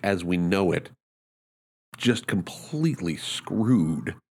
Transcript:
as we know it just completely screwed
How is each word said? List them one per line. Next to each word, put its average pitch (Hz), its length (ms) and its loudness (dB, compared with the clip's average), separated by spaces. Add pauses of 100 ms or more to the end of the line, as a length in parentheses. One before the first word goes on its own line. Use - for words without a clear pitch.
as 98 220 0
we 90 100 0
know 87 380 2
it - 160 -4 (1040)
just - 320 0
completely 110 880 -2
screwed 104 1000 0 (240)